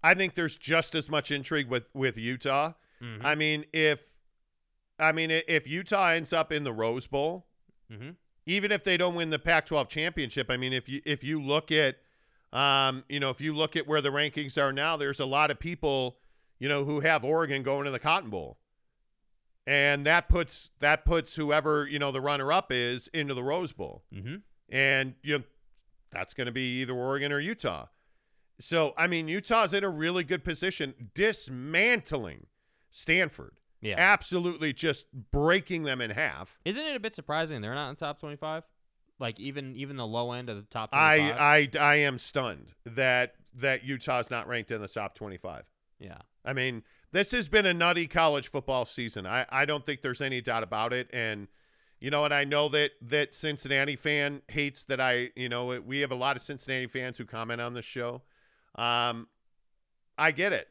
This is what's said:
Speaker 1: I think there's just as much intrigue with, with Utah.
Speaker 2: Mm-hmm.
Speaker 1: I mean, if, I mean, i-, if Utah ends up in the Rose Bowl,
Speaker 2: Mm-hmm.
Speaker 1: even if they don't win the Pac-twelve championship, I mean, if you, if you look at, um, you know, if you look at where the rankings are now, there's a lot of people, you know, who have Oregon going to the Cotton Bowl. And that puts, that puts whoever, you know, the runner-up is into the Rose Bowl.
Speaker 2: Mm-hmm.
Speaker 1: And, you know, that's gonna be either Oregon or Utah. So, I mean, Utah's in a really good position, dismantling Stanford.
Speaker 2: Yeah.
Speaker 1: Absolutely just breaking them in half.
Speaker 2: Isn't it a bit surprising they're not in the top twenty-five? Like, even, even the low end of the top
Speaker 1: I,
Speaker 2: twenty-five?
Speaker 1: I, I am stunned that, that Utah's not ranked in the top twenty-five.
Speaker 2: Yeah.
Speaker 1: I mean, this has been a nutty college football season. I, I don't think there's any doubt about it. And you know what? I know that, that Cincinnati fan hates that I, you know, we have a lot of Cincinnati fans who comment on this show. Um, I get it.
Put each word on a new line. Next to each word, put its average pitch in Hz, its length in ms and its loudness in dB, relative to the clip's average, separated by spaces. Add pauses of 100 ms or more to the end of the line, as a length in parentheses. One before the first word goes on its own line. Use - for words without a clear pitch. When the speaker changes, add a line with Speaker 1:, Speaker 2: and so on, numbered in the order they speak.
Speaker 1:
I 170 120 8
think 185 200 2
there's 165 220 0
just 160 400 0
as 151 140 -2
much 147 200 0
intrigue 143 380 -2
with, 120 260 -2
with 131 240 -2
Utah. 135 540 0 (320)
Speaker 2:
Mm-hmm. 113 220 -10
Speaker 1:
I 151 100 2
mean, 151 380 0
if, 156 440 2 (800)
I 156 140 6
mean, 160 180 0
i-, 160 180 2
if 156 200 2
Utah 190 400 2
ends 165 240 2
up 160 220 2
in 147 100 -2
the 127 100 -4
Rose 113 340 0
Bowl, 156 400 -4 (440)
Speaker 2:
Mm-hmm. 113 200 -14 (340)
Speaker 1:
even 202 260 2
if 202 140 0
they 185 100 4
don't 180 180 2
win 170 160 -2
the 151 100 0
Pac-twelve 156 500 2
championship, 151 600 -4
I 127 80 2
mean, 127 140 -2
if 131 160 -4
you, 135 180 -8
if 147 180 -2
you 151 180 -2
look 143 280 0
at, 151 280 4 (560)
um, 135 560 2
you 143 100 -4
know, 139 100 0
if 127 120 -6
you 156 120 -2
look 151 220 0
at 160 100 0
where 151 160 2
the 139 80 2
rankings 147 480 -2
are 139 140 4
now, 151 240 0
there's 139 240 -2
a 139 60 0
lot 147 260 2
of - 80 -4
people, 135 580 -2 (420)
you 131 100 -2
know, 143 160 2
who 147 160 0
have 156 240 4
Oregon 147 360 0
going 139 240 0
to 139 60 -4
the 123 80 -4
Cotton 160 300 0
Bowl. 78 280 -8 (1080)
And 143 380 2
that 170 240 4
puts, - 500 0
that 151 240 4
puts 165 320 2
whoever, 151 520 2
you 143 120 -4
know, 143 120 0
the 131 100 -2
runner-up 143 500 0
is 123 380 -2
into 147 240 -4
the 123 100 -4
Rose 151 300 -2
Bowl. 73 300 -12 (100)
Speaker 2:
Mm-hmm. 101 220 -10 (340)
Speaker 1:
And, 135 520 2
you 147 180 0
know, 123 40 -10 (680)
that's - 220 -8
gonna 123 180 -4
be 127 300 -4
either 127 120 -4
Oregon 135 380 -2
or 143 80 0
Utah. 131 460 -4 (760)
So, 160 380 0
I 160 80 4
mean, 170 220 0
Utah's 202 480 2
in 196 80 0
a 202 60 0
really 170 340 -2
good 165 200 -2
position, 156 680 -6
dismantling 151 1300 -2 (420)
Stanford. 160 680 -2 (220)
Speaker 2:
Yeah. 104 180 -4
Speaker 1:
Absolutely 175 760 2
just 151 320 -2 (260)
breaking 165 520 2
them 131 180 -2
in 113 80 -4
half. 101 560 -6
Speaker 2:
Isn't 214 180 -4
it 302 120 -4
a - 40 -4
bit 214 160 -8
surprising 156 460 -4
they're 107 140 -6
not 143 140 -6
in 143 60 -12
the - 40 -20
top 147 200 -8
twenty-five? 156 440 -8 (560)
Like, 113 200 -6
even, 135 360 -8
even 139 220 -10
the 120 100 -6
low 120 260 -2
end 123 160 -8
of 107 80 -6
the 101 60 -12
top 110 280 -8
Speaker 1:
I, 156 260 8
Speaker 2:
twenty-five? 147 580 6
Speaker 1:
I, 151 40 0
I 147 180 8
am 143 200 2
stunned 113 560 -6 (120)
that, 123 500 2 (180)
that 127 320 -2
Utah's 127 440 -2
not 117 180 -6
ranked 117 240 -4
in 110 100 -4
the 98 60 -8
top 101 280 -6
twenty-five. 90 480 -12 (360)
Speaker 2:
Yeah. - 180 -18 (260)
Speaker 1:
I 131 80 -6
mean, 127 320 -2 (300)
this 196 180 2
has 240 160 0
been 202 180 6
a 180 80 4
nutty 170 340 2
college 151 420 2
football 131 340 0
season. 113 420 -8
I, 120 240 0
I 135 160 2
don't 147 200 -2
think 143 160 -6
there's 127 200 -4
any 135 200 -2
doubt 113 220 -2
about 110 280 -2
it. 127 220 -2
And 107 340 -4 (540)
you 131 100 -4
know 147 100 2
what? 147 120 2
I 143 100 2
know 147 260 2
that, 147 220 2 (120)
that 139 300 0
Cincinnati 139 600 -2
fan 143 540 -2
hates 143 360 -4
that 131 140 -2
I, 123 360 2
you 127 140 -4
know, 123 360 -4
we 135 140 -4
have 139 120 0
a 131 40 -4
lot 131 200 0
of 123 60 -10
Cincinnati 131 460 -6
fans 127 300 -6
who 120 80 -8
comment 117 360 -6
on 120 120 -6
this 117 120 -10
show. 120 380 -6 (520)
Um, 120 520 0 (880)
I 156 140 4
get 175 220 0
it. 95 180 -4